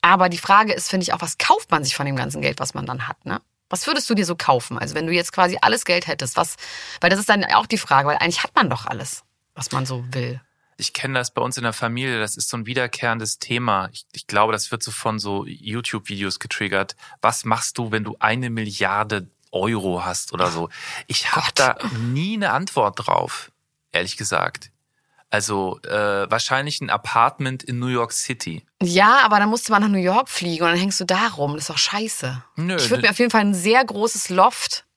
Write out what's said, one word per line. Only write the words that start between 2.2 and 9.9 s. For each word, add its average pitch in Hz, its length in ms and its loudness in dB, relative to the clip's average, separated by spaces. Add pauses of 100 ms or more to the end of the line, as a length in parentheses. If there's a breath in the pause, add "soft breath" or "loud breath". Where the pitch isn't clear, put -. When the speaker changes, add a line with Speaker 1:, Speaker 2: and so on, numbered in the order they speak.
Speaker 1:
Geld, 143 200 -2
was 135 120 -4
man - 140 -8
dann 127 220 -6
hat, - 180 -10
ne? - 160 -6 (280)
Was - 160 -4
würdest 294 240 -2
du 233 40 2
dir 196 120 2
so 170 100 -2
kaufen? 123 420 0
Also 123 160 -6
wenn 156 120 -2
du 165 60 -2
jetzt 175 200 0
quasi 180 280 4
alles 220 260 2
Geld 175 200 2
hättest, 147 300 -4
was, - 200 0 (440 loud breath)
weil 175 80 4
das 190 100 4
ist 208 120 -2
dann 202 140 6
auch - 220 4
die 226 120 0
Frage, 139 280 4
weil 147 120 2
eigentlich - 260 0
hat - 100 -8
man 233 140 6
doch 117 160 -2
alles, 120 400 -8 (300)
was - 180 -8
man 131 140 0
so 127 260 -6